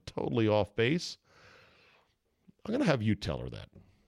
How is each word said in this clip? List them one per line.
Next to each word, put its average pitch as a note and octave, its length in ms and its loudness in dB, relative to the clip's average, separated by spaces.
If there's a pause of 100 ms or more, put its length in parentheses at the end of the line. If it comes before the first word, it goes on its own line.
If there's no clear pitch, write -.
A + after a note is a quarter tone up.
totally - 420 0
off G#2 300 2
base, C3+ 400 0 (1500)
I'm G#3+ 60 -6
gonna C4+ 140 0
have D3 160 2
you G#2 140 2
tell C#2 240 -4
her B1+ 100 -8
that. G#1+ 180 -12 (400)